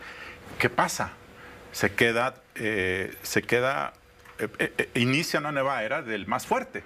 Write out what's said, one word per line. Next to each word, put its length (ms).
¿qué 120
pasa? 400
Se 200
queda, 440
eh, 680
se 200
queda, 520
eh, 80
eh, 180
eh, 160
inicia 460
una 100
nueva 320
era 200
del 260
más 180
fuerte. 400